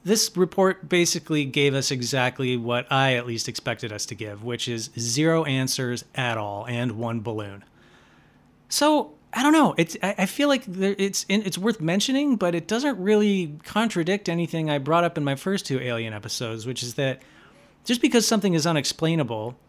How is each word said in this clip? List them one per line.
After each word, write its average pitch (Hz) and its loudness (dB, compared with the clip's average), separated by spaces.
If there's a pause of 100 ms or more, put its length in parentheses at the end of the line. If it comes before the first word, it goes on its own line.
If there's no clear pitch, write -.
this 208 0
report 185 2
basically 160 0
gave 139 2
us 135 0
exactly 127 0
what 120 -2
I 135 4
at 120 -2
least 117 -4
expected 113 -6
us 104 -8
to 113 -12
give, 104 -10
which 120 -6
is 113 -6
zero 151 2
answers 131 -2 (100)
at 120 -2
all 104 -6
and 120 -2
one 113 -4
balloon. 104 -8 (1040)
So, 294 2 (200)
I 233 0
don't 294 6
know. 277 6
It's, 165 0
I, 196 0
I 190 2
feel 285 0
like 262 2
there, 190 -2
it's 196 -2
in, 208 2
it's 196 -4
worth 214 -2
mentioning, 247 2
but 175 2
it 165 -4
doesn't 240 0
really 190 2
contradict 196 0
anything 165 0
I 147 0
brought 160 4
up 165 0
in 147 -2
my 139 0
first 190 -2
two 131 -2
Alien 113 -4
episodes, 110 -6
which 131 -6
is 120 -8
that 135 -2 (640)
just 240 0
because 233 4
something 202 2
is 156 2
unexplainable 135 0 (120)